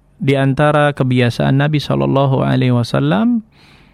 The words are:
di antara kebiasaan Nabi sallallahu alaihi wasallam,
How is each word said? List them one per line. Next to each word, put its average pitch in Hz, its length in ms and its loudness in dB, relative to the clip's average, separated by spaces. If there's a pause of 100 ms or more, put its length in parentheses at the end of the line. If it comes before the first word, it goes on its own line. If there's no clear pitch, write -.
(200)
di 139 160 0
antara 147 560 2
kebiasaan 135 720 0
Nabi 147 160 0
sallallahu 139 640 0
alaihi 131 320 0
wasallam, 175 720 0 (460)